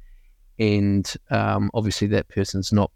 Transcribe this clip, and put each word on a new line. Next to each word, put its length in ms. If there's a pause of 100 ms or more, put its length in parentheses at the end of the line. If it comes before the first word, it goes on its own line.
(600)
and, 560 (160)
um, 420
obviously 340
that 220
person's 420
not 240